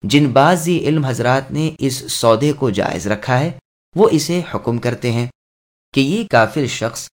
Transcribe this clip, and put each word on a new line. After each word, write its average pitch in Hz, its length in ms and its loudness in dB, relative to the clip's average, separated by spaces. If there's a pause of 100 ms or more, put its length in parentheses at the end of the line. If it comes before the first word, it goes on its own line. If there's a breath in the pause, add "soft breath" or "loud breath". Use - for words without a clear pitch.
جن 139 280 2
بعضی 160 480 2
علم 151 260 0
حضرات 131 460 -2
نے 156 280 -2
اس 131 340 -4
سودے 120 400 2
کو 139 180 -2
جائز 98 360 -4
رکھا 123 340 -2
ہے، 160 100 -2 (460)
وہ 202 160 6
اسے 170 280 0 (140)
حکم 117 240 -2
کرتے 120 340 -2
ہیں 117 140 -2 (680)
کہ 139 60 2
یہ 185 300 0
کافر 117 360 2
شخص - 420 -6 (120)